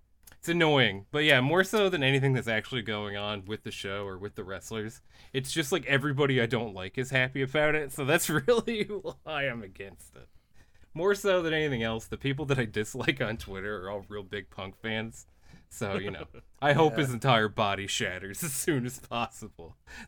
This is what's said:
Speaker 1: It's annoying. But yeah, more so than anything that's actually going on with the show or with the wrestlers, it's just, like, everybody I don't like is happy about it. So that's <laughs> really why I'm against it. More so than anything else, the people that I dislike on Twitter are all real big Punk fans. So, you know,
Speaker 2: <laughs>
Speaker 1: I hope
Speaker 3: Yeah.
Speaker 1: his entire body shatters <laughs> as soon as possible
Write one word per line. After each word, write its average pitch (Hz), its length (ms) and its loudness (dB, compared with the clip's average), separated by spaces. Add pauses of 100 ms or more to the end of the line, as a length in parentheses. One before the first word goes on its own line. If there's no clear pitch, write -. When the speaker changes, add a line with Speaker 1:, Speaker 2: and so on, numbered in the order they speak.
(380)
Speaker 1:
It's - 100 -8
annoying. 143 600 4
But 151 140 0
yeah, 143 160 8
more 160 240 4
so 202 240 2
than 175 140 0
anything 135 320 4
that's 117 140 0
actually 113 340 -2
going 104 340 -4
on 104 300 -6
with 107 180 -8
the 110 60 -10
show 101 360 -6
or 92 120 -10
with 101 160 -10
the 104 100 -8
wrestlers, 104 560 -8 (320)
it's 135 200 -2
just, 165 200 0
like, 143 140 0
everybody 139 540 2
I 117 60 4
don't 117 280 -2
like 95 240 -8
is 127 120 -4
happy 131 320 0
about 151 320 2
it. 143 180 -4
So 147 120 -6
that's 156 260 2
<laughs> 151 180 0
really 226 360 0
why 156 600 -6
I'm 117 180 -4
against 95 540 -16
it. 62 120 -20 (640)
More 185 220 2
so 196 260 2
than 160 140 0
anything 147 280 2
else, 113 240 -2
the 107 120 -8
people 139 280 -2
that 135 120 4
I 117 80 0
dislike 107 560 -2
on 110 160 -2
Twitter 98 440 -8
are 95 80 -8
all 101 180 -8
real 104 140 -10
big 98 280 -10
Punk 95 260 -12
fans. 110 500 -6 (440)
So, 98 260 -4
you 98 140 -4
know, 82 160 -10 (160)
Speaker 2:
<laughs> - 180 -20
Speaker 1:
I 143 140 6
hope 156 200 6
Speaker 3:
Yeah. - 60 0
Speaker 1:
his 127 140 0
entire 113 340 4
body 98 380 0
shatters 98 560 -4
<laughs> - 20 -2
as 147 80 -4
soon 135 320 0
as 123 140 -8
possible 113 800 -8 (320)